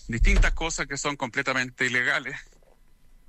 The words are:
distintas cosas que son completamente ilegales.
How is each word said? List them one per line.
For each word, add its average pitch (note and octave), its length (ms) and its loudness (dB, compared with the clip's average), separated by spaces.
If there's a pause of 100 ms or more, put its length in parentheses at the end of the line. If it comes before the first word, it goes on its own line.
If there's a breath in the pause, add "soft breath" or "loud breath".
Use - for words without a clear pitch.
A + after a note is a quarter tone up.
distintas - 440 4
cosas D#3+ 360 -4
que C#3 100 -8
son D3 160 -4
completamente C3 720 -4
ilegales. B2+ 500 -2 (920)